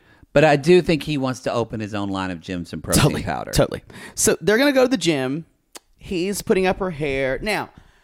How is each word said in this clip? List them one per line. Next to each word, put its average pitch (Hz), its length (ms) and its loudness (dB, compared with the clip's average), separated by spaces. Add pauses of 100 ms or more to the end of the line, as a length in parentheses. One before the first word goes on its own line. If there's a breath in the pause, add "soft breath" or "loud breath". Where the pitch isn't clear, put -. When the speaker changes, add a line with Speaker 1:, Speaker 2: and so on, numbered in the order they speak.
(320 soft breath)
Speaker 1:
But 147 120 6
I 151 120 6
do 170 240 6
think 160 220 0
he 151 160 -4
wants 127 220 -4
to 117 120 -4
open 113 280 -2
his 104 120 -8
own 101 160 -4
line 95 220 -2
of 85 100 -6
gyms 87 320 -8
and 80 100 -8
protein 92 200 2
Speaker 2:
Totally. - 200 0
Speaker 1:
powder. 62 280 -6
Speaker 2:
Totally. - 320 0 (320 loud breath)
So - 260 0
they're 202 180 2
gonna 285 140 4
go 254 120 4
to 254 40 4
the 254 80 0
gym. 156 480 -2 (540)
He's 190 420 -4
putting 185 260 2
up 190 120 0
her 185 140 -4
hair. 135 500 -4
Now, 180 260 -4 (360 loud breath)